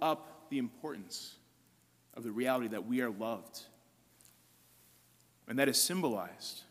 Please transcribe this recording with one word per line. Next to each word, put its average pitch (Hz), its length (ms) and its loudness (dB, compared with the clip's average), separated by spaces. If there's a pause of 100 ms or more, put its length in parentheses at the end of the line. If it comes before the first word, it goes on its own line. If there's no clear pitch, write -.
up - 480 -2
the 143 80 0
importance - 760 -6 (760)
of 117 80 -8
the 117 80 -4
reality 123 380 2
that 107 180 -2
we 123 140 2
are 120 100 2
loved. 107 500 -4 (1900)
And 120 100 0
that 139 100 6
is 123 120 6
symbolized 113 920 0